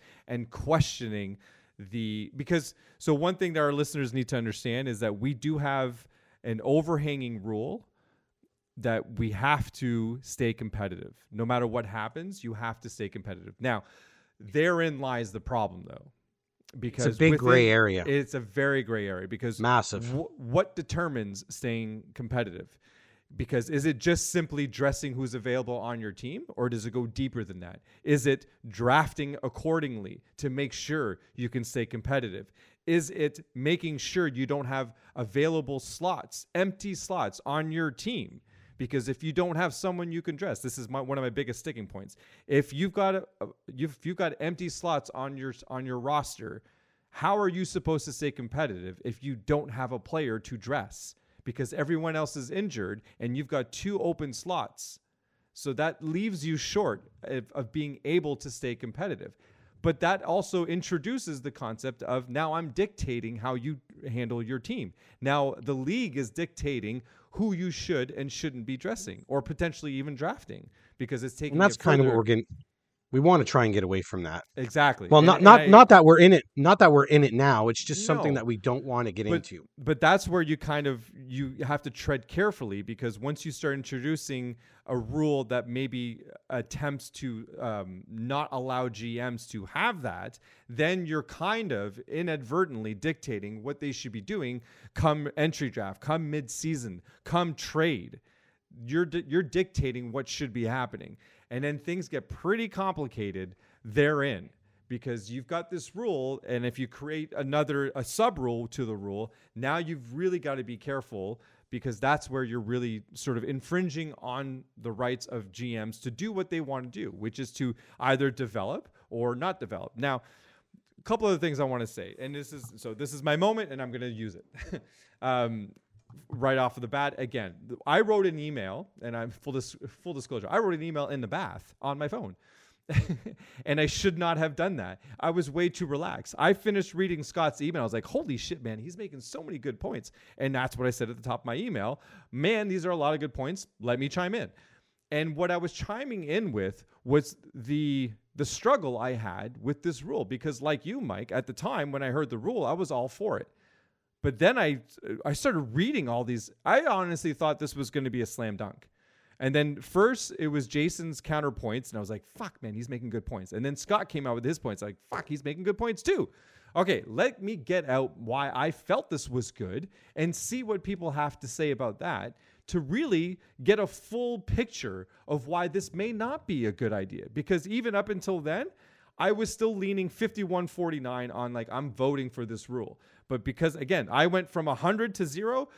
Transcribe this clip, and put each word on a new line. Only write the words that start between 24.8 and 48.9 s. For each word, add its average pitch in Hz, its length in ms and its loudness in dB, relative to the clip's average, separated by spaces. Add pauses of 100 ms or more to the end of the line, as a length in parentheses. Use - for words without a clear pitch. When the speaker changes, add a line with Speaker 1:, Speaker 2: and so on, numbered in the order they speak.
Speaker 1:
who's 123 200 -4
available 123 420 -2
on 117 240 -6
your 107 120 -6
team, 156 320 -10 (120)
or 123 120 0
does 117 180 -4
it 113 60 -6
go 123 140 -2
deeper 120 380 -4
than 92 160 -14
that? 87 200 -16 (220)
Is 147 240 4
it 135 200 2 (220)
drafting 139 720 2
accordingly 131 800 -4 (160)
to 147 100 -4
make 131 240 -2
sure 139 460 -4 (160)
you 123 140 -4
can 117 160 -4
stay 117 220 -4
competitive? 113 680 -4 (340)
Is 165 240 2
it 147 340 -2 (100)
making 151 440 -2
sure 175 280 0
you 131 200 -2
don't 143 200 -2
have 127 280 -6 (220)
available 139 640 0
slots, - 760 -6
empty 190 400 -2
slots 156 500 -4
on 156 280 -2
your 160 180 -2
team? 139 500 -8 (380)
Because 123 320 -2
if 127 120 -4
you 160 80 -4
don't 175 260 0
have 165 180 0
someone 175 360 -4
you 165 120 -6
can 160 140 -6
dress, 160 240 -4
this 127 180 -6
is 117 100 -10
my, 135 140 -4
one 135 160 -4
of 135 40 -2
my 127 60 0
biggest 117 320 -4
sticking 117 260 -10
points. 98 300 -14 (320)
If 143 240 2
you've 180 220 -2
got 196 200 2
a, 185 100 -2 (180)
a, 101 40 -6 (300)
if 143 300 -6
you've 175 100 -4
got 170 240 0
empty 170 300 -4
slots 156 440 -4
on 139 220 -8
your, 131 180 -8 (140)
on 131 160 -8
your 127 160 -6
roster, 131 640 -4 (480)
how 196 260 0
are 208 120 4
you 180 180 -2
supposed 160 400 -2
to 147 60 -10
stay 143 180 -4
competitive 107 760 -6